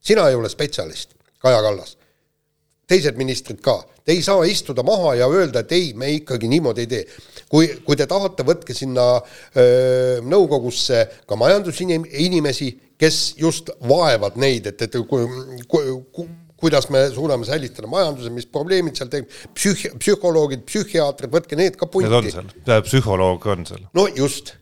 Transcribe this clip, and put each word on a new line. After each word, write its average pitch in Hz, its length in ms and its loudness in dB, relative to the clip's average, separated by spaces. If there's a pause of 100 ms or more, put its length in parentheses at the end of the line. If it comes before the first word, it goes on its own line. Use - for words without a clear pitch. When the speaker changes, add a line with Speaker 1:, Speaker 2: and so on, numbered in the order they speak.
Speaker 1:
Sina 202 300 2
ei 131 40 0
ole 113 140 -4
spetsialist, - 640 -10 (240)
Kaja 127 240 4
Kallas. 101 320 -4 (960)
Teised 147 300 2
ministrid 127 420 -6
ka. 117 200 0 (260)
Te 156 80 2
ei 175 80 -2
saa 190 240 2
istuda 147 400 -4
maha 175 320 2
ja 123 80 4
öelda, 147 320 0
et 113 160 -6
ei, 175 180 0
me 120 220 -8
ikkagi 120 320 -6
niimoodi 120 380 0
ei - 20 -16
tee. 117 140 -4 (500)
Kui, 156 160 6 (160)
kui 170 160 0
te 143 80 2
tahate, 190 400 -2
võtke 165 260 0
sinna, 123 460 2 (400)
öö, 127 640 4
nõukogusse 135 800 2 (260)
ka 104 80 -4
majandusinim-, 170 680 0 (180)
inimesi, 147 460 0 (280)
kes 156 200 2 (200)
just 156 360 -4 (100)
vaevad 117 560 0
neid, 120 320 -2
et, 113 160 -6
et - 80 -10
ku-, 123 240 -2 (480)
ku-, 156 160 0 (320)
ku-, 170 120 -12 (300)
kuidas 151 320 0
me 135 120 2 (100)
suudame 131 340 -2
säilitada 123 460 -8
majanduse, 143 400 -2
mis 120 160 -10
probleemid 170 480 -2
seal 127 160 -8
teeb, 143 160 -6 (240)
psühhi-, - 480 -2
psühholoogid, 160 720 0
psühhiaatrid, 147 640 -2
võtke 160 240 -2
need 185 160 0
ka 170 160 -6
punti. 185 160 0
Speaker 2:
Need 110 320 0
on 95 160 -16
seal. 110 320 0
Psühholoog 98 640 0
on 87 160 -6
seal. - 160 -16 (160)
Speaker 1:
No 202 160 4
just. - 460 -4